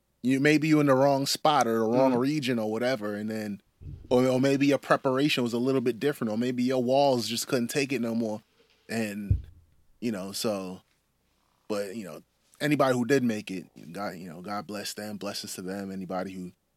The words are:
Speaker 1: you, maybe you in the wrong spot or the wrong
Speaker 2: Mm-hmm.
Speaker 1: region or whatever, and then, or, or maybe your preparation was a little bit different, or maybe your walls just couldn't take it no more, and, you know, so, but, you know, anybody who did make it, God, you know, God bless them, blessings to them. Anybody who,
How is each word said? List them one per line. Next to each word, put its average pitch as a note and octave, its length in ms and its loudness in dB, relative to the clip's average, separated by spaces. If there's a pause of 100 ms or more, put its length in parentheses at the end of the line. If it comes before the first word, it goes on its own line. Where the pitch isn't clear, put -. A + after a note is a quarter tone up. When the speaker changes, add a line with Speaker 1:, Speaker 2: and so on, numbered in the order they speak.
(220)
Speaker 1:
you, C3 180 2
maybe D3+ 280 4
you D3+ 120 6
in C#3+ 60 4
the C3+ 80 6
wrong C#3 320 4
spot C#3 400 2
or A2+ 120 2
the A2+ 80 2
wrong B2+ 260 4
Speaker 2:
Mm-hmm. A#2+ 80 2
Speaker 1:
region C3 380 0
or G#2+ 140 -2
whatever, A2 420 -2
and G#2+ 160 -6
then, G#2+ 300 -6 (500)
or, B2+ 160 6
or B2+ 140 2
maybe C#3 260 4
your C#3+ 120 4
preparation C#3 640 2
was A#2 120 -2
a A#2 40 0
little C3 220 2
bit A#2 200 -2
different, C#3 300 -2
or G#2+ 80 -4
maybe B2 240 0
your C3 200 0
walls B2+ 460 2
just A#2 180 -4
couldn't A#2+ 220 0
take - 240 -2
it A#2 100 -2
no A#2 120 -2
more, G#2+ 280 -4 (480)
and, G#2 560 -4 (540)
you A#2 120 -2
know, G2 200 -8
so, F#2+ 480 -6 (880)
but, G2+ 260 -6
you A2 100 -10
know, E2+ 180 -14 (380)
anybody C#3 340 2
who B2 100 0
did C3 180 4
make G#2+ 280 -2
it, F#2 160 -8 (260)
God, G2 240 -8
you F2+ 120 -14
know, E2 120 -14
God G2+ 260 -8
bless G#2 280 -10
them, G#2 220 -10
blessings G2 380 -10
to G2+ 80 -10
them. G2 280 -8
Anybody F#2 420 -6
who, F2+ 200 -12 (240)